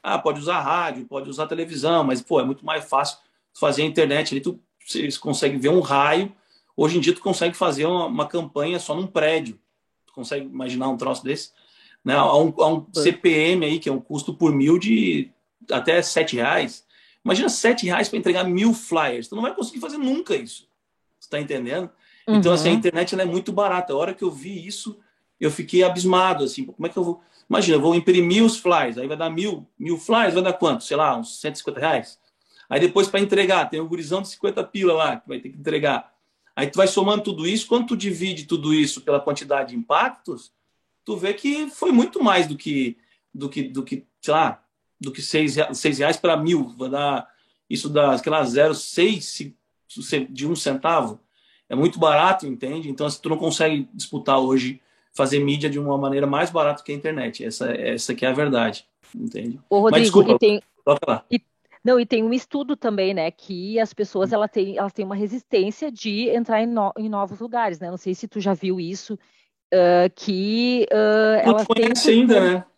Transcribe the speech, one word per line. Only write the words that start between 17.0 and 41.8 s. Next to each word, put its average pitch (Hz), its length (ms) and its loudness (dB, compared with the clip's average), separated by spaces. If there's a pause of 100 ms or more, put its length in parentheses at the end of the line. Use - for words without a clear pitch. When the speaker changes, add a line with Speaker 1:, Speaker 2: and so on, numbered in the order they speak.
Speaker 1:
Imagina 214 240 2
sete 240 380 0
reais 180 240 0
pra - 80 -6
entregar 180 260 0
mil 190 300 2
flyers. 143 540 -2
Tu 190 80 -12
não 226 80 -4
vai 254 100 -4
conseguir - 260 -8
fazer 294 180 -10
nunca 269 380 -2
isso. - 320 -10 (540)
Tu - 80 -20
tá 147 100 -6
entendendo? 143 500 -6 (380)
Então, 202 240 4
Speaker 2:
Uhum. 170 40 6
Speaker 1:
assim, 160 140 2
a 170 40 6
internet, 180 400 0
ela 190 80 -2
é 185 40 2
muito 180 260 -4
barata. 180 420 0
A - 20 -2
hora 165 200 -2
que - 80 -8
eu 180 80 -2
vi 165 340 -14
isso, 208 340 -12 (400)
eu 151 120 0
fiquei 180 320 2
abismado, 180 600 2
assim, 131 220 -6
como - 220 -8
é - 20 -4
que - 80 -8
eu 185 60 0
vou? 170 180 -4 (280)
Imagina, 175 280 4
eu 139 40 4
vou 165 120 4
imprimir 180 500 4
os 226 140 4
flyers, 143 400 0
aí 127 100 -8
vai 151 100 -6
dar 165 120 -4
mil, 170 380 -6 (100)
mil 165 200 -4
flyers, 214 360 2
vai 180 80 2
dar 180 120 0
quanto? 147 320 0
Sei 147 100 -4
lá, 143 220 2
uns - 220 -12
cento 151 160 -8
e - 20 -12
cinquenta - 220 -8
reais. 143 380 -2 (520)
Aí 135 100 0
depois, 185 300 4
pra 202 100 0
entregar, 190 500 2
tem 156 100 -6
o 160 80 -6
gurizão 170 340 -4
de 196 80 -12
cinquenta - 340 -4
pila 185 300 0
lá, 151 240 0
que - 100 -18
vai 131 120 -8
ter 135 100 -14
que 139 80 -18
entregar. 147 560 -2 (420)
Aí 143 120 -2
tu 143 100 -6
vai 190 100 6
somando 202 360 2
tudo 160 220 -6
isso, 214 220 -2
quando 240 200 0
tu 220 100 -4
divide 180 480 -6
tudo 156 280 -2
isso 147 280 0
pela 143 180 0
quantidade 139 520 -4
de 123 40 -12
impactos, 156 800 -2 (500)
tu 208 140 -8
vê 190 160 -4
que 285 360 -4
foi - 220 -2